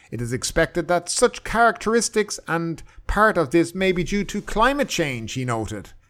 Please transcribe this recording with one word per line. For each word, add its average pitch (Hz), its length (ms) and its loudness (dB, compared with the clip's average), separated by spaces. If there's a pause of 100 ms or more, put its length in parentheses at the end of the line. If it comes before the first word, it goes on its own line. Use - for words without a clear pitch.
(100)
"It 117 120 -6
is 117 100 -4
expected 160 560 -2
that 175 220 0
such - 340 0
characteristics 220 1040 2
and 165 340 -4 (240)
part 208 300 4
of 156 140 2
this 165 240 2
may 190 180 2
be 175 120 0
due 202 200 -2
to - 160 -6
climate 254 480 2
change," 123 460 -4
he 131 100 -4
noted. 107 460 -4 (200)